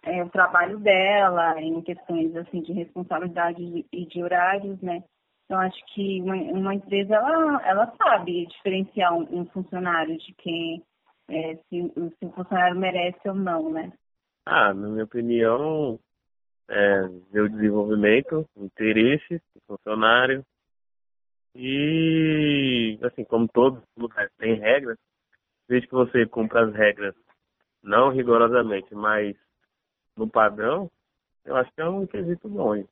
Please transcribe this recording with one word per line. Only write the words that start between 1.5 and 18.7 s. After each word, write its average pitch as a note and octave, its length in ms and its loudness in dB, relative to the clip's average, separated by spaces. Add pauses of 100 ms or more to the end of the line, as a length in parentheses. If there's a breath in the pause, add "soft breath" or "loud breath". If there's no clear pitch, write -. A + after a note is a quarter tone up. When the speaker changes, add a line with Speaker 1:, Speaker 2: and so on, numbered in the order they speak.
Speaker 1:
em E3 200 -4
questões, E3 540 -4
assim, E3+ 260 -8
de E3 120 -8
responsabilidade F3 1160 -4
e F3 160 -8
de F3 160 -8
horários, F#3+ 580 0
né? F3+ 220 -6 (420)
Então, F#3 140 -2
acho F#3 180 -2 (160)
que G3 280 -4
uma, F#3+ 140 -4
uma F#3+ 400 -4
empresa, G3+ 400 -2
ela, D4 520 2
ela G#3+ 300 0
sabe F3 500 2
diferenciar F#3+ 640 -2
um, E3+ 280 -4
um E3+ 60 -6
funcionário F3 680 -4
de - 180 -18
quem, E3+ 460 -8 (480)
é, D#3+ 260 -6
se, F3 360 -6 (260)
se - 80 -12
o - 60 -10
funcionário F3+ 480 0
merece F3+ 480 -2
ou F#3+ 80 -6
não, E3+ 360 -2
né? D#3+ 200 -8 (540)
Speaker 2:
Ah, G2+ 280 2
na G2+ 140 -8
minha A2 160 -4
opinião, A#2+ 960 0 (720)
é, G2+ 320 2 (300)
ver G#2 100 2
o G#2 80 2
desenvolvimento, G#2+ 1080 0
o G2+ 100 -16
interesse A2+ 760 0 (120)